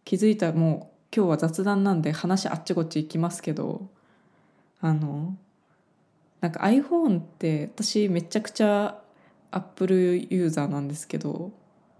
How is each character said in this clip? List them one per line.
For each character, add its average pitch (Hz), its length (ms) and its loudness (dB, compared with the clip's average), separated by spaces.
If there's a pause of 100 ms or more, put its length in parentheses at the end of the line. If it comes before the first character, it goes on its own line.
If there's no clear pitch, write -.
気 - 140 -2
づ 208 100 4
い 214 100 4
た、 165 140 0
も 160 400 0 (220)
う - 20 -6
今 202 120 4
日 - 20 2
は 151 80 2
雑 160 260 -2
談 196 200 2
な 196 100 4
ん 160 80 2
で 147 100 0
話 180 380 0
あ - 60 -4
っ 160 80 -10
ち 175 120 -2
こ 170 60 2
っ 160 60 -2
ち 156 140 -2
行 156 60 -6
き 160 100 -6
ま 170 140 0
す - 100 -10
け 160 120 -4
ど、 151 340 -6 (960)
あ 160 120 2
の、 151 440 -4 (1040)
な 175 80 -2
ん - 20 -4
か - 100 -10
iPhone 269 600 2
っ - 20 -14
て、 156 500 -2
私 208 360 0
め 175 120 0
ち - 140 -10
ゃ 214 60 2
く 214 80 -12
ち - 140 0
ゃ 208 380 2 (500)
Apple 185 760 0
ユ 180 180 2
ー - 20 4
ザ 151 160 0
ー - 20 -2
な 143 140 -2
ん 143 80 -4
で 147 60 -6
す - 120 -12
け 160 120 -4
ど、 165 340 -6 (460)